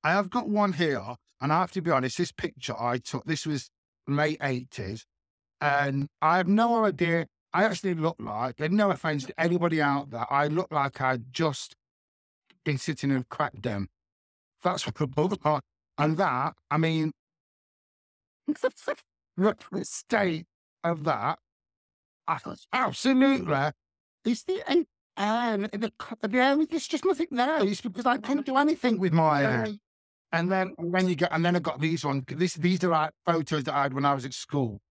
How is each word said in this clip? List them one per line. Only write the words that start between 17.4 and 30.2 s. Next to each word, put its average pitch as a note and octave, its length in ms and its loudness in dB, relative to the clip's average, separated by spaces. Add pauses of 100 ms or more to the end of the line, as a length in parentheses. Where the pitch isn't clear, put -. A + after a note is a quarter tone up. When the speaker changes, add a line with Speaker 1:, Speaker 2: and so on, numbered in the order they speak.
Speaker 1:
<laughs> D4+ 100 -2 (800)
look G3+ 260 0
at - 100 -20
the F#3 120 -6
state F3+ 640 -2 (380)
of E3 200 -2
that. C#3 340 -2 (920)
I D#3 100 -2
thought, - 200 -12 (140)
absolutely. B3+ 840 2 (680)
It's A#3 180 0
the, F#4+ 260 -4
and, D#4 180 4 (300)
and G#3+ 560 0
the, G#3 180 -4 (300)
the A3 80 -4
hair, B3+ 280 4 (100)
there's D#4 220 -4
just - 180 -4
nothing E4+ 240 0
there. C4 360 2
It's G3+ 140 -2
because A3 240 -8
I B3+ 140 4
couldn't C#4 280 -2
do C4 100 0
anything C4+ 420 2
with F3+ 160 2
my D#3 260 6
hair. B2+ 220 2
Speaker 2:
Right. G#2+ 160 -6 (540)